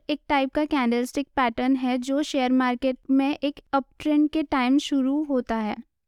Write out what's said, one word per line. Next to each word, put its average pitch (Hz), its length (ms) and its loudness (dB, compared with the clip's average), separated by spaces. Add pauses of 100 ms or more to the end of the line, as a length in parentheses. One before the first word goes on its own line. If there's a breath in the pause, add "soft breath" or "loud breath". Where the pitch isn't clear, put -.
(100)
एक 294 180 -2
टाइप 269 260 2
का 302 100 0
कैंडलस्टिक 254 720 -2
पैटर्न 254 400 0
है 254 240 0
जो 269 220 -2
शेयर 254 320 0
मार्केट 254 440 0 (120)
में 269 240 2
एक - 260 -6 (120)
अपट्रेंड 294 580 0
के 311 120 -2
टाइम 269 380 2
शुरू 277 440 0
होता 247 340 -2
है। 214 180 -4 (320)